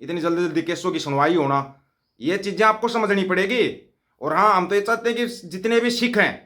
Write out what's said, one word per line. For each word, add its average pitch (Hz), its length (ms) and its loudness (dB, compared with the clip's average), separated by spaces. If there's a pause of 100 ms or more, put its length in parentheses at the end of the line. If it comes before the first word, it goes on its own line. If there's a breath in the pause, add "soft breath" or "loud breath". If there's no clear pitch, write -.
इतनी 165 200 -6
जल्दी 170 220 0
जल्दी 165 180 -2
केसों 170 300 -4
की 160 80 -2
सुनवाई 147 360 2
होना, 139 240 2 (600)
ये 165 160 -2
चीजें 190 280 0
आपको 220 220 2
समझनी 208 360 0
पड़ेगी। 190 400 0 (580)
और 151 120 -2
हाँ, 202 220 4
हम 180 120 2
तो 196 80 0
ये 202 60 2
चाहते 233 280 -2
हैं 233 80 -2
कि 240 100 -2 (220)
जितने 208 300 0
भी 240 120 2
सिख 240 260 0
हैं 185 140 4 (140)